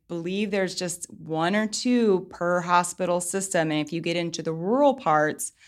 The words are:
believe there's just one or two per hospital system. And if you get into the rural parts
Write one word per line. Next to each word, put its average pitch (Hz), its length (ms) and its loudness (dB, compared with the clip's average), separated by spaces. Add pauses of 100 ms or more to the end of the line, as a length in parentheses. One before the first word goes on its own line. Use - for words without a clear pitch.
believe 185 440 -4
there's 190 220 0
just 180 380 -6
one 160 420 -2
or 214 140 2
two 214 640 2
per 175 320 0
hospital 175 580 2
system. 175 520 0
And 151 140 0
if 151 60 -12
you 170 80 -4
get 170 160 -2
into 170 260 -4
the 160 120 -4
rural 247 400 2
parts 151 580 0 (160)